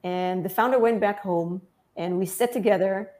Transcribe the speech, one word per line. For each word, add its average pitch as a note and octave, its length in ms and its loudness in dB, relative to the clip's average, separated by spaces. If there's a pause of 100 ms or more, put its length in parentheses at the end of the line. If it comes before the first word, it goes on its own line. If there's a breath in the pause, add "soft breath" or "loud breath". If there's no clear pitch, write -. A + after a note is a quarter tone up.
And F3+ 400 -2
the F#3+ 40 -4
founder B3 300 2
went A3+ 220 2
back G3+ 220 0
home, F3 380 -2 (360)
and F3 220 -2
we F#3 80 0
sat A#3+ 260 -2
together, F#3+ 680 0